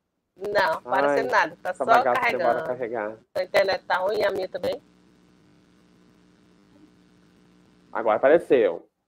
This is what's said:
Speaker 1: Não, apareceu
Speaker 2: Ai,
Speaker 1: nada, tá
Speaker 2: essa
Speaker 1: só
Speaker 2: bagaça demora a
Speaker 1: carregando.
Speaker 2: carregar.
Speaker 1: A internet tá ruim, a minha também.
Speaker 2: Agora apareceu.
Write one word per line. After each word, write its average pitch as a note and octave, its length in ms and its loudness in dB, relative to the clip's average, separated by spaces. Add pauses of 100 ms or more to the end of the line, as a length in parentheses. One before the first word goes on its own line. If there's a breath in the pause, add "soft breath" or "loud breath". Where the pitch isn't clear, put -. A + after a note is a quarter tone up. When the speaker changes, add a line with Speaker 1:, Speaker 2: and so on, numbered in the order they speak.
(360)
Speaker 1:
Não, G3+ 380 -2
apareceu - 520 0
Speaker 2:
Ai, - 40 -6
Speaker 1:
nada, F3 320 0
tá F3+ 80 -8
Speaker 2:
essa C#3 160 -6
Speaker 1:
só - 0 -
Speaker 2:
bagaça A#3 460 2
demora A#2+ 300 0
a - 20 -8
Speaker 1:
carregando. - 20 -8
Speaker 2:
carregar. A2+ 520 -8 (180)
Speaker 1:
A F#3 80 -4
internet F#3+ 420 0
tá F3+ 120 -2
ruim, G3+ 260 -2
a G3 80 0
minha G3 180 -6
também. - 320 -6 (3000)
Speaker 2:
Agora A2 220 0
apareceu. C3 720 2 (200)